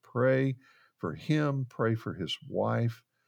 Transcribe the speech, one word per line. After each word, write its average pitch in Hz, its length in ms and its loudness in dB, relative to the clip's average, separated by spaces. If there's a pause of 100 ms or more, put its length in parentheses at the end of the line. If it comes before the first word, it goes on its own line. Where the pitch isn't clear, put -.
pray 131 540 2 (400)
for - 180 -4
him, 143 500 0
pray 113 300 0
for 110 200 -6
his 87 220 -4 (100)
wife, 113 560 0 (240)